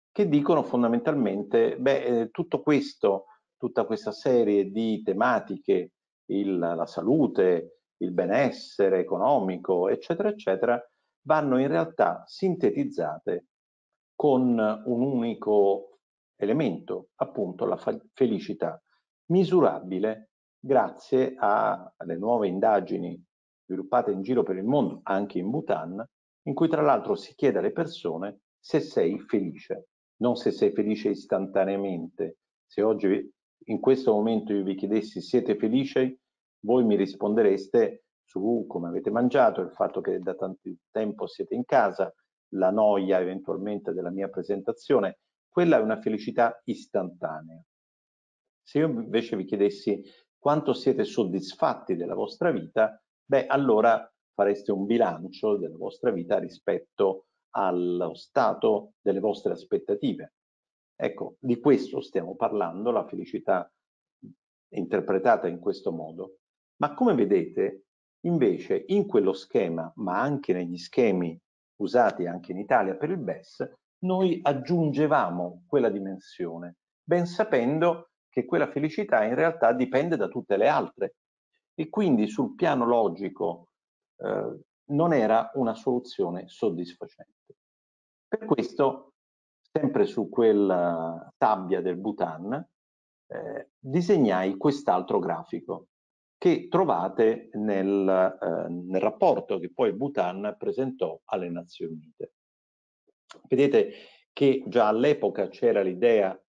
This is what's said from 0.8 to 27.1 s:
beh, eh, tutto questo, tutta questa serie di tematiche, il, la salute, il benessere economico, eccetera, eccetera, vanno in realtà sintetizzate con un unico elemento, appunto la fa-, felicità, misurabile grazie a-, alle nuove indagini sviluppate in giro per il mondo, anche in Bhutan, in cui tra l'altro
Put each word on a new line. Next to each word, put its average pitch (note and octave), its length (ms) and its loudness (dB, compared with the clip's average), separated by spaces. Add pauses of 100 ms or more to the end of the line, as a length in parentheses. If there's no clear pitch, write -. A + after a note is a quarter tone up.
beh, C3 240 2
eh, A#2 280 0
tutto D#3+ 300 -4
questo, A2 680 0 (300)
tutta A#2 280 -2
questa A2 260 -4
serie G#2 600 2
di A2 300 -2
tematiche, G2 880 0 (340)
il, G2 320 -2
la E2+ 280 -2
salute, F#2 960 0 (160)
il F2+ 120 -4
benessere F#2+ 880 0
economico, F#2+ 880 0
eccetera, E3+ 400 -2
eccetera, A#2+ 640 -2 (320)
vanno C#3+ 380 2
in C#3 80 2
realtà D#3 580 0
sintetizzate G2+ 1200 -2 (720)
con B2+ 420 4
un A2 440 -2
unico G#2+ 840 2 (560)
elemento, G#2 760 -2
appunto - 480 -6
la F#2+ 120 -2
fa-, - 240 -6 (120)
felicità, G2 680 -2 (460)
misurabile A2 1040 2 (260)
grazie B2+ 800 0
a-, G#2 600 0
alle E2+ 200 -8
nuove G#2+ 300 0
indagini F#2 720 0 (440)
sviluppate G2 480 -2
in F#2+ 100 -4
giro A#2 220 0
per F#2+ 100 -4
il F#2 100 -6
mondo, B2 380 0
anche G2 360 -4
in F#2 120 -4
Bhutan, G2+ 580 -6 (340)
in D3 120 -6
cui D#3+ 140 2
tra D#3+ 140 0
l'altro C3+ 340 2